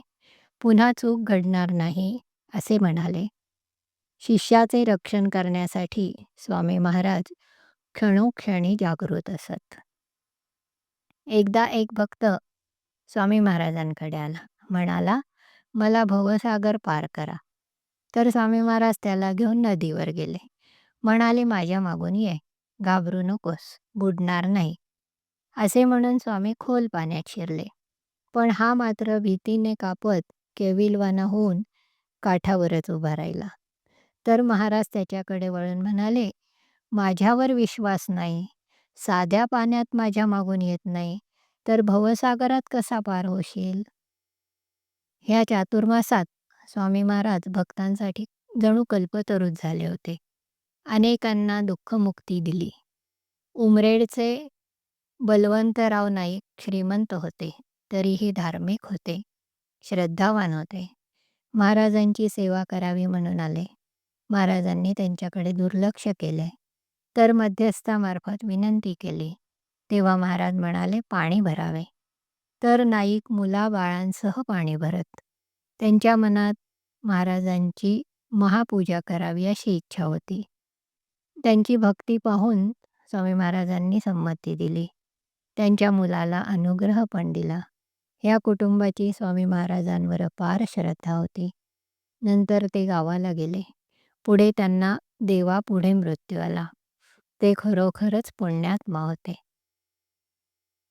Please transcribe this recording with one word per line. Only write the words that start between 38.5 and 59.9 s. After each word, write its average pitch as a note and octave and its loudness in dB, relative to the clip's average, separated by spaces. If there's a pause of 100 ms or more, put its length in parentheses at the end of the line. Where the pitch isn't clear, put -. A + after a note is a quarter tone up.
साध्या F#3 0
पाण्यात A#3+ 0
माझ्या G#3+ 0
मागून F#3+ 0
येत F3 -4
नाही, F3 -6 (480)
तर A3+ 4
भवसागरात A#3+ 2 (100)
कसा A#3 -2
पार F#3+ -4
होशील?" F#3+ -4 (1400)
ह्या A3 2
चातुर्मासात G#3+ 2 (440)
स्वामी G3 0
महाराज G3+ 0
भक्तांसाठी G3 -4 (360)
जणू A3 4
कल्पतरूच F#3+ -2 (120)
झाले E3 -4
होते. E3+ -8 (680)
अनेकांना G#3+ 0
दुःखमुक्ती G3 -2
दिली. E3 -4 (840)
उमरेडचे A3+ 2 (720)
बलवंतराव G#3+ 2
नाईक F#3+ -6
श्रीमंत F#3+ -2
होते, E3 -8 (420)
तरीही G3 0
धार्मिक F3 -4
होते, F#3 -8 (600)
श्रद्धावान F#3 -2